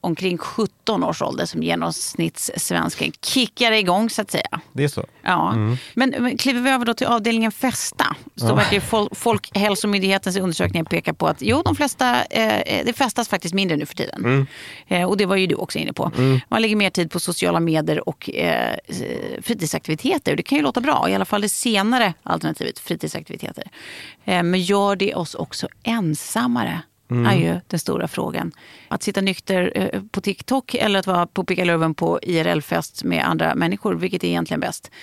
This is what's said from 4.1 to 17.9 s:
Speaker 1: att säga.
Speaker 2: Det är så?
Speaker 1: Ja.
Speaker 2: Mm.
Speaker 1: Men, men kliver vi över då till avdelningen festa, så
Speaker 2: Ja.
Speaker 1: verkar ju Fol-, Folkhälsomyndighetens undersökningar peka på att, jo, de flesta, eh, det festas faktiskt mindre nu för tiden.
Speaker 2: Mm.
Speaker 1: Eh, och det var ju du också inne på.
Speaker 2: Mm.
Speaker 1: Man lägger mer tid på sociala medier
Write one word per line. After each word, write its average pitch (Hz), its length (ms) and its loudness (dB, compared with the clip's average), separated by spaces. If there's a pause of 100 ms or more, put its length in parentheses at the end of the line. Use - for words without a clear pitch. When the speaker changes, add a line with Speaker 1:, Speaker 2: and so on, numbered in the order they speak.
Speaker 1:
att 202 100 -6
säga. - 300 -4 (120)
Speaker 2:
Det 139 100 -2
är 147 40 4
så? - 180 -4 (160)
Speaker 1:
Ja. 170 320 2
Speaker 2:
Mm. 113 240 2 (160)
Speaker 1:
Men, 262 160 2 (100)
men 240 180 0
kliver 247 240 2
vi 254 80 2
över 254 160 2
då 233 80 0
till - 140 -2
avdelningen 226 440 2
festa, - 640 -2 (200)
så - 100 -2
Speaker 2:
Ja. 117 100 4
Speaker 1:
verkar 202 180 4
ju 202 80 4
Fol-, 208 340 0
Folkhälsomyndighetens 196 1200 0
undersökningar 175 480 0
peka 165 280 -2
på - 140 0
att, 165 140 0
jo, 233 240 2
de 320 100 2
flesta, 269 480 2
eh, 214 600 0
det 233 120 0
festas 233 320 0
faktiskt 170 240 -2
mindre 185 240 2
nu 151 80 -2
för - 100 -12
tiden. - 300 -4
Speaker 2:
Mm. 135 220 4 (400)
Speaker 1:
Eh, 180 220 2
och 196 80 2
det 202 80 4
var 185 100 2
ju 190 120 4
du 170 80 2
också - 240 -4
inne 156 140 -4
på. - 240 -2
Speaker 2:
Mm. 131 220 6 (100)
Speaker 1:
Man - 120 2
lägger 220 140 2
mer 202 140 2
tid 170 220 0
på 180 80 -2
sociala 175 400 0
medier 160 500 2